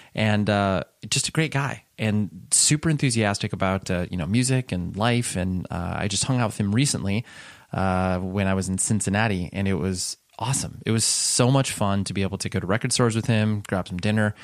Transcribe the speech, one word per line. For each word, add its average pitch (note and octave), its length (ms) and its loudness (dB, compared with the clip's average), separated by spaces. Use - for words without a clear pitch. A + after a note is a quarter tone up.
and, G#2 340 2
uh, G2 360 2
just - 180 0
a - 60 -8
great D#3+ 180 0
guy C#3 320 -4
and G#2+ 540 -2
super - 380 4
enthusiastic A2+ 640 0
about, F#2+ 400 0
uh, F2+ 180 0
you F#2 60 -6
know, E2 100 -2
music B2 460 2
and F2 240 -4
life. A#2+ 400 0
And, F#2 340 -2
uh, F2 280 -4
I E2+ 100 -2
just G2 160 -2
hung B2+ 160 0
out A#2 80 2
with G#2 140 -6
him G2+ 120 0
recently, A2+ 520 0
uh, F#2 460 0
when F#2+ 300 -2
I F#2+ 80 2
was F#2 120 -2
in F#2 120 -2
Cincinnati, G2+ 720 0
and G2 140 -2
it G2 80 2
was F2+ 420 -4
awesome. - 480 -4
It G#2+ 40 2
was A2+ 140 2
so - 460 2
much C3+ 200 4
fun G2 340 0
to - 80 -6
be G2 100 0
able F#2+ 160 -2
to G2 100 -4
go F#2+ 100 -2
to F2 60 -2
record A2 260 2
stores A#2 240 2
with A2+ 120 0
him, G#2+ 400 2
grab F#2 200 -2
some F2+ 120 -6
dinner. G#2+ 340 2